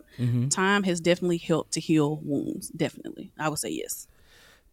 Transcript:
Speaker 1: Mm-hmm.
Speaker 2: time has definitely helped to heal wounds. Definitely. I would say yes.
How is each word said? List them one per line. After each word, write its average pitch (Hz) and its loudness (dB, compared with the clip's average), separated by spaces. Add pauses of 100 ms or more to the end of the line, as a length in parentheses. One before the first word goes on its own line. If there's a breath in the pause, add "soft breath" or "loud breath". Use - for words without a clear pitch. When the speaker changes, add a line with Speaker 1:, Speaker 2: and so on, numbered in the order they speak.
(180)
Speaker 1:
Mm-hmm. 123 2
Speaker 2:
time 196 4
has 175 0
definitely 175 2
helped - -2
to 160 -2
heal 151 2
wounds. - -4
Definitely. - -6
I 156 -2
would 151 -2
say 95 -6
yes. - -8 (680 soft breath)